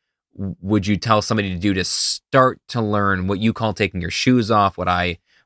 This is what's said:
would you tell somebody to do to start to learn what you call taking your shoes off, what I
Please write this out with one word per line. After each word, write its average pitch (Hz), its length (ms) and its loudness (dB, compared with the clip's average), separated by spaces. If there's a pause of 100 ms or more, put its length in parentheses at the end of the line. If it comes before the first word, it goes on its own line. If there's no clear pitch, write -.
(340)
would 98 540 -2
you 104 100 2
tell 107 240 0
somebody 101 320 -2
to 87 60 -6
do 98 160 0
to 92 80 -2
start - 760 0 (100)
to 120 120 -4
learn 101 460 0
what 98 120 -2
you 110 140 2
call 107 200 -2
taking 92 280 -2
your 85 100 -4
shoes 123 380 2
off, 101 300 2
what 90 80 -2
I 90 320 0 (260)